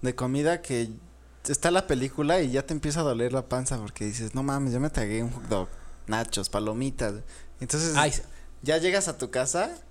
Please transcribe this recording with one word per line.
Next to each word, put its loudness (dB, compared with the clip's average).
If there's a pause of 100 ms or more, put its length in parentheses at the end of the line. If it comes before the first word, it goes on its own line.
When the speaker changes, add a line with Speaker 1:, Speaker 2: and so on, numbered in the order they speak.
Speaker 1:
de 0
comida 2
que -2 (580)
está 2
la 4
película 4
y 2
ya 2
te -4
empieza 0
a 4
doler 2
la 0
panza 0
porque -6
dices, -4
"No 0
mames, 0
ya 2
me 0
tragué 0
un -2
hot -8
dog, 0 (380)
nachos, -2
palomitas". -2 (460)
Entonces, 0
Speaker 2:
Ay. 6 (500)
Speaker 1:
ya 4
llegas 2
a -4
tu -4
casa 0 (200)